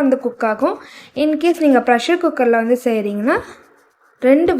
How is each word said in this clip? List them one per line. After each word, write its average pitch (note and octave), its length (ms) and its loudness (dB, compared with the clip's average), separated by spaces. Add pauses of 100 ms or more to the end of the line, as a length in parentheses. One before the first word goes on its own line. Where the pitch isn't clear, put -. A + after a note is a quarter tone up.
வந்து C4 240 2
குக் A#3+ 240 -4
ஆகும். C4+ 260 -2 (480)
In D#4 80 0 (120)
case E4+ 220 0
நீங்க C4 220 4
ப்ரெஷர் C#4+ 380 0
குக்கர்ல A#3 360 0
வந்து A#3+ 240 0
செய்றீங்கன்னா G#3+ 500 -2 (920)
ரெண்டு E4 300 2